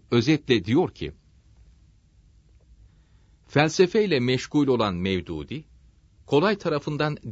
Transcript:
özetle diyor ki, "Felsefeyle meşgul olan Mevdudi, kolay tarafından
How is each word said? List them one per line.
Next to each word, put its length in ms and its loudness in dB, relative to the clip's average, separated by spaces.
özetle 540 2
diyor 300 0
ki, 180 -10
"Felsefeyle 760 2
meşgul 460 0
olan 280 2
Mevdudi, 720 -6
kolay 320 0
tarafından 580 -4